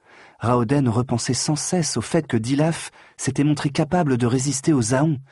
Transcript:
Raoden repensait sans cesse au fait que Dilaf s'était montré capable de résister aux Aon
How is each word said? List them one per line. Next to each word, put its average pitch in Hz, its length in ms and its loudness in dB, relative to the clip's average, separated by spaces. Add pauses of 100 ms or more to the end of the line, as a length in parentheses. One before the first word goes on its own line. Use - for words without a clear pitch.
(380)
Raoden 123 500 2
repensait 123 460 0
sans 151 220 -2
cesse 170 400 -2
au 123 40 -2
fait 160 280 -2
que - 80 0
Dilaf 139 560 -2 (240)
s'était - 260 -2
montré 147 280 0
capable 151 480 0
de 123 80 2
résister 135 460 0
aux 120 220 2
Aon 143 240 2 (140)